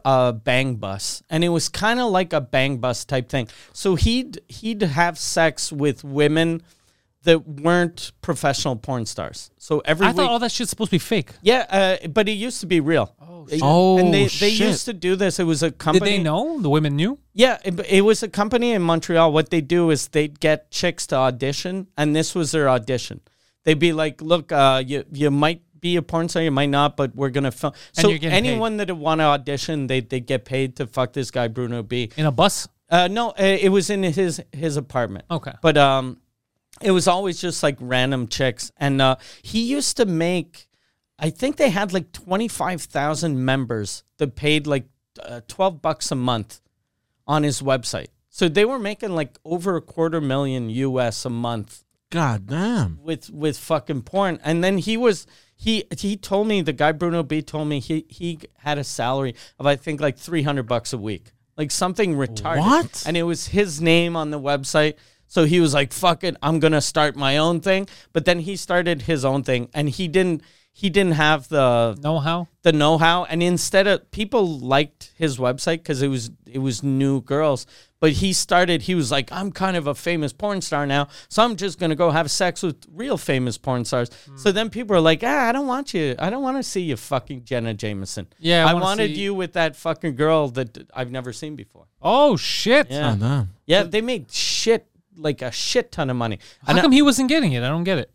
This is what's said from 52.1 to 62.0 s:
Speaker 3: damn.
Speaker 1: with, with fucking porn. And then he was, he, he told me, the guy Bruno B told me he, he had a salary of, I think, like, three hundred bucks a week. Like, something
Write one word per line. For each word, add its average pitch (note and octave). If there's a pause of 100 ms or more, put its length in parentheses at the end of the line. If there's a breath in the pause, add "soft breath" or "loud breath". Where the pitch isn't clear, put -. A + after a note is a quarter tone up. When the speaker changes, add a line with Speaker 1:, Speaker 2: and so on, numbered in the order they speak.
Speaker 3:
damn. D3+
Speaker 1:
with, D#3+
with D3+
fucking D3
porn. F#3+
And E3+
then G3
he A3
was, A3+ (280 soft breath)
he, A3 (140)
he G3+
told G3+
me, G#3
the D3+
guy D3
Bruno E3
B D3+
told D3+
me D3
he, D#3
he E3+ (180)
had D3
a C#3+
salary C3 (240 loud breath)
of, C3+
I C#3+
think, D3
like, C#3
three D#3+
hundred C#3+
bucks A#2+
a B2
week. G#2 (260)
Like, D3+
something F3+